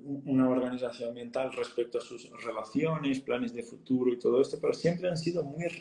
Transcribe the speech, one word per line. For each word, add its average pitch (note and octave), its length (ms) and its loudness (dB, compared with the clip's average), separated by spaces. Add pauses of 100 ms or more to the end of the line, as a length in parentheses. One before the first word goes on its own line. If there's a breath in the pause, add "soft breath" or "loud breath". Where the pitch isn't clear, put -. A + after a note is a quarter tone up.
u-, C#3 260 -6
una C3 200 6
organización B2 640 0
mental A#2+ 400 -4
respecto A#2+ 420 -2
a A2+ 60 0
sus - 280 -14 (140)
relaciones, C#3 760 0
planes A#2+ 340 -2
de A#2 80 -6
futuro B2 500 2
y A#2+ 60 0
todo B2 240 4
esto, - 180 0
pero D#3 140 2
siempre F3 340 0
han E3+ 80 0
sido E3+ 280 -2
muy D#3 220 -6 (140)